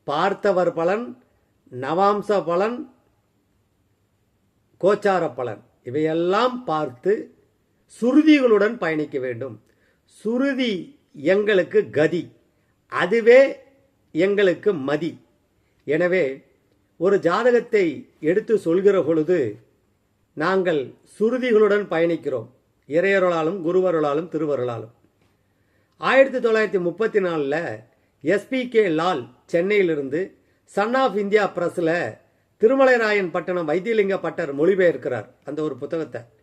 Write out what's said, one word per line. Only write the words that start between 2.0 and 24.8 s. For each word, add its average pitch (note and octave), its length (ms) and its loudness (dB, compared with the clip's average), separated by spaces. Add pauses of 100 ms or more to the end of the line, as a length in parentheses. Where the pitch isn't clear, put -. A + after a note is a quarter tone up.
பலன், G3 480 -4 (1900)
கோச்சார F#3+ 540 2
பலன், A#2+ 280 -8 (200)
இவையெல்லாம் F3 800 -2
பார்த்து D#3 680 -4 (680)
சுருதிகளுடன் B3 760 4
பயணிக்க D3+ 420 -4
வேண்டும். B2 420 -8 (440)
சுருதி A#3+ 920 -4 (160)
எங்களுக்கு F#3+ 720 0
கதி, D3 420 -2 (560)
அதுவே A#3 680 4 (560)
எங்களுக்கு G3 600 0
மதி. C#3+ 460 -4 (640)
எனவே D#3+ 580 -2 (540)
ஒரு F#3+ 220 2
ஜாதகத்தை G3+ 920 0 (100)
எடுத்து G3+ 380 0
சொல்கிற F#3 460 2
பொழுது D3+ 540 0 (760)
நாங்கள் E3 600 -2 (260)
சுருதிகளுடன் G#3+ 680 2
பயணிக்கிறோம், D#3+ 640 -2 (380)
இறையருளாலும் F3+ 760 0
குருவருளாலும் E3 680 0
திருவருளாலும். B2 640 -6 (1040)